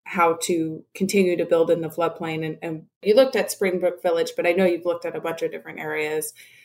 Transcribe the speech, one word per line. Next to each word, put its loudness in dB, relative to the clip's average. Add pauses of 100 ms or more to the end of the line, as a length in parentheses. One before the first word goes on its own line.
how 2
to -2 (100)
continue 2
to 0
build 4
in 2
the -6
floodplain. -4
And, -6
and -8 (140)
you 4
looked 6
at 0
Springbrook -2
Village, 0
but 0
I 4
know 4
you've 2
looked -2
at -6
a -8
bunch -6
of -4
different -14
areas. -4 (320)